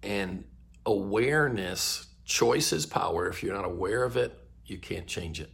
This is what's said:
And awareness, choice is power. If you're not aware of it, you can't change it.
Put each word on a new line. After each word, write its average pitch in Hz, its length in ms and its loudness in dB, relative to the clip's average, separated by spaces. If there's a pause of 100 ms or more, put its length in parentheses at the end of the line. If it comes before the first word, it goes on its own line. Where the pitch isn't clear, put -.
And 98 420 -4 (400)
awareness, 107 1200 2 (180)
choice 127 480 4
is 156 100 0
power. 87 420 0
If - 160 -4
you're 95 140 -2
not 98 80 -4
aware 92 400 0
of 123 140 0
it, 123 200 0 (280)
you 98 100 -12
can't 87 300 -8
change 82 340 -6
it. 78 140 -12